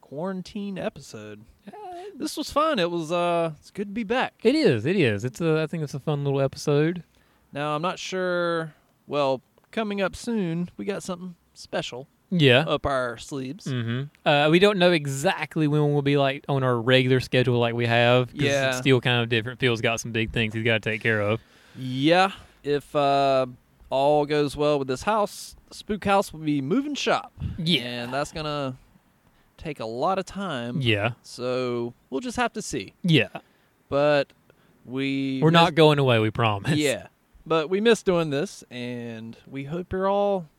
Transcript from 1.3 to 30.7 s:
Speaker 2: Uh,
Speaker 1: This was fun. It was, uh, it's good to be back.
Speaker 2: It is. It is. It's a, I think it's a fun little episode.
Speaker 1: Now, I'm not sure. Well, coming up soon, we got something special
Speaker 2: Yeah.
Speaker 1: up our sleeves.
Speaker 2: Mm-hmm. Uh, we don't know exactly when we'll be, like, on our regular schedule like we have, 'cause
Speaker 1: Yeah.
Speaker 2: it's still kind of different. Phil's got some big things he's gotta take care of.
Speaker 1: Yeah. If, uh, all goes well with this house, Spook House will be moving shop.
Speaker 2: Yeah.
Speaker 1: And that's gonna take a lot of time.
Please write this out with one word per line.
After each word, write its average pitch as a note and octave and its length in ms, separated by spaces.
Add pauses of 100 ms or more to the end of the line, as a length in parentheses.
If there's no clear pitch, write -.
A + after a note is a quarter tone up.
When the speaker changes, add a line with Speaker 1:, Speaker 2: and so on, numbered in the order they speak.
Speaker 2:
Uh, - 40 (440)
Speaker 1:
This C#4+ 220
was D#4 140
fun. D4+ 260
It E3+ 140
was, E3 200
uh, F3 480
it's - 120
good G#3 160
to G3+ 60
be A#3 100
back. A3 300 (100)
Speaker 2:
It A#3 120
is. D3+ 300
It E3+ 100
is. A2+ 300
It's B2+ 160
a, D#3 200
I D#3 60
think D#3+ 160
it's C#3+ 120
a C#3 40
fun D3 240
little C#3 160
episode. D3+ 640 (480)
Speaker 1:
Now, D3 240
I'm D3 60
not F3 160
sure. F3 800 (320)
Well, C3+ 340 (300)
coming G#3 300
up F3+ 140
soon, F3 600
we G3+ 80
got G3 160
something F3 340 (200)
special - 520 (220)
Speaker 2:
Yeah. C#3 380
Speaker 1:
up D3 180
our B2+ 320
sleeves. C3+ 480
Speaker 2:
Mm-hmm. B2+ 600
Uh, D3 240
we E3+ 80
don't G3+ 180
know F3+ 140
exactly D3+ 760
when D3 240
we'll C#3+ 120
be, C#3+ 140
like, C#3 300
on C#3 160
our B2+ 160
regular B2+ 400
schedule B2 380
like A#2 160
we A#2+ 140
have, A#2+ 440
'cause D3 100
Speaker 1:
Yeah. C#3 280
Speaker 2:
it's B2+ 80
still B2+ 240
kind B2 220
of A2+ 60
different. A#2+ 300
Phil's A#2 220
got A#2 180
some A#2 120
big A2+ 200
things A2 220
he's A2+ 100
gotta A2+ 180
take A2 200
care A2 200
of. G#2 200 (340)
Speaker 1:
Yeah. C#3 560 (320)
If, C#3+ 320
uh, C#3 520 (440)
all D3 340
goes D3 320
well D3 220
with C3+ 80
this B2+ 160
house, - 520 (160)
Spook - 340
House G3 280
will D#3+ 60
be D3+ 200
moving C4 360
shop. D#3+ 360 (260)
Speaker 2:
Yeah. D#3+ 260
Speaker 1:
And A#2+ 300
that's C#3+ 180
gonna D3 440 (840)
take D3+ 220
a A#2 60
lot C3+ 320
of F#3+ 80
time. C#3+ 560